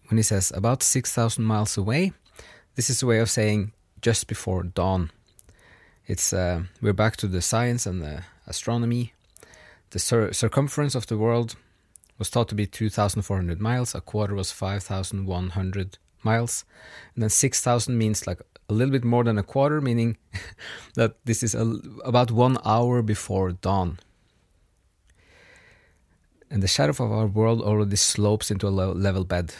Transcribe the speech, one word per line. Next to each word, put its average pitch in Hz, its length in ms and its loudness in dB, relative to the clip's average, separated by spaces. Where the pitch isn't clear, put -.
when 110 80 2
he 110 60 4
says, 98 320 0
"About 117 280 0
six - 300 0
thousand 113 320 0
miles 107 320 0
away," 135 360 0
this 123 140 0
is 131 140 0
a 131 40 0
way 113 140 6
of 110 100 2
saying, 107 420 0
"Just - 260 2
before 92 360 -4
dawn." 90 480 0
It's, - 260 -2
uh, 90 300 0
we're 104 140 2
back 107 240 2
to 110 80 -4
the 92 160 -2
science 120 440 0
and 90 160 -4
the 73 220 -8
astronomy. 117 680 -2
The - 80 -8
cir-, 113 340 0
circumference 139 600 0
of 120 120 -4
the 110 120 -4
world 117 380 0
was 104 120 -6
thought 120 180 2
to 104 60 -6
be 104 120 0
two 110 220 -4
thousand 104 340 0
four 98 140 -4
hundred 87 240 -2
miles. 117 340 -2
A 95 60 -8
quarter 104 340 -4
was 95 180 -4
five 98 300 -4
thousand 95 440 -6
one 90 240 -4
hundred 95 480 -4
miles. 113 420 0
And 120 80 -4
then 110 80 0
six - 320 2
thousand 120 340 2
means, 107 300 0
like, 92 160 -6
a 104 60 0
little 131 180 2
bit 127 120 2
more 120 200 4
than 110 140 4
a 98 40 0
quarter, 147 380 0
meaning 117 380 0
<laughs> - 400 -18
that 113 180 2
this 113 180 0
is 113 120 -2
a, 113 100 0
about 123 260 4
one 123 340 4
hour 120 360 4
before 98 520 0
dawn. 90 480 0
"And 101 120 0
the 95 60 2
shadow 147 220 2
of 135 100 -4
our 110 260 2
world 110 360 2
already 104 340 2
slopes 104 540 2
into 101 160 -2
a 98 40 0
le-, 95 240 0
level 95 300 0
bed." 90 360 -2